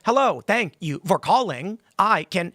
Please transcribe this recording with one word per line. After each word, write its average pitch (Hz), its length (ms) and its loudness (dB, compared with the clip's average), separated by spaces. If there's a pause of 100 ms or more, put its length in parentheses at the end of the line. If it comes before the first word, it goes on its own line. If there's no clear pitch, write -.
Hello, 233 360 2
thank 208 380 -2
you 147 260 -6
for 185 140 2
calling. 196 600 -2 (200)
I 196 260 2
can 175 300 -4